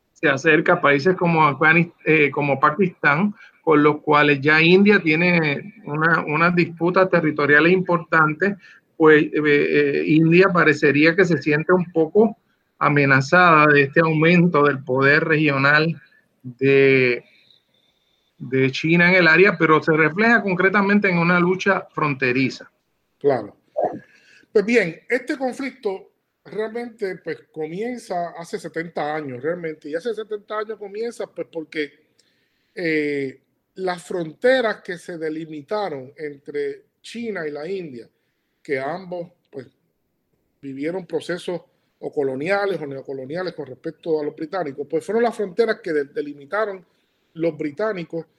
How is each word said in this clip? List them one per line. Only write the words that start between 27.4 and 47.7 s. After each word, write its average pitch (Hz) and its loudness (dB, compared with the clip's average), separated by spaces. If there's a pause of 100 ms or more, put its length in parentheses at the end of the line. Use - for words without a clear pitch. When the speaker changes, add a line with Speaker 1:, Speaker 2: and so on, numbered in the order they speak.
Speaker 2:
comienza 175 -8
hace 175 -12
setenta 165 -8
años, 131 -10
realmente, 160 -8
y 147 -6
hace 226 -6
setenta 214 -10
años 214 -10
comienza, 208 -10
pues, 165 -12
porque, 156 -8 (840)
eh, 147 -4 (360)
las 180 -6
fronteras 208 -2
que 175 -12
se 175 -14
delimitaron 156 -8
entre 143 -10 (180)
China 208 -10
y 147 -6
la 147 -10
India, 165 -10 (540)
que 139 -4
ambos, 175 -8 (180)
pues, 127 -16 (920)
vivieron 147 -10
procesos 165 -8 (360)
o - -12
coloniales 160 -2
o 156 -10
neocoloniales 139 -10
con 143 -12
respecto 156 -6
a 151 -4
los 147 -8
británicos, 151 -8
pues 160 -4
fueron 226 -2
las 226 0
fronteras 220 -2
que 180 -8
de-, 147 -2
delimitaron 151 -8 (480)
los 160 -4
británicos 165 -8 (120)